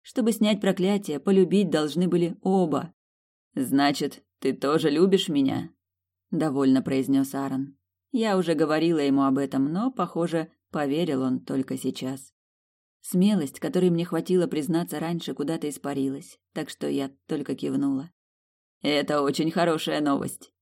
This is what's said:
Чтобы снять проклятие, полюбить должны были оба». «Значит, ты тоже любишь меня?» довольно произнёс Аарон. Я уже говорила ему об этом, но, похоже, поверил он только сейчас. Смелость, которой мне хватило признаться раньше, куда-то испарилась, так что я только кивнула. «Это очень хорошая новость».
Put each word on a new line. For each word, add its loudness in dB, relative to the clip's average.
Чтобы 0
снять 2
проклятие, 0
полюбить 4
должны 0
были 0
оба». 0
«Значит, 0
ты 0
тоже 0
любишь 2
меня?» 0
довольно 2
произнёс 0
Аарон. -6
Я 0
уже 2
говорила 2
ему 4
об 4
этом, 0
но, -2
похоже, -2
поверил -2
он -2
только -4
сейчас. -8
Смелость, 0
которой 2
мне 0
хватило 0
признаться -2
раньше, -6
куда-то -4
испарилась, -6
так -8
что -8
я -4
только -4
кивнула. -2
«Это 0
очень 0
хорошая 0
новость». -4